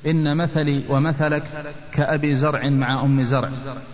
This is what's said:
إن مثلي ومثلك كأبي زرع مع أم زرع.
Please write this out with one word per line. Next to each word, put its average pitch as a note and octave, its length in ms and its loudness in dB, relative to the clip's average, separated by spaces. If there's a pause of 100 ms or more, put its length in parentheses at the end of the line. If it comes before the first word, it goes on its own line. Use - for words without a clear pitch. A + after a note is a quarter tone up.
إن D#3 300 2
مثلي D3 520 0
ومثلك D3 540 0 (500)
كأبي D3 440 2
زرع C#3 320 0
مع C3+ 340 2
أم C3+ 220 4
زرع. C3 260 0 (440)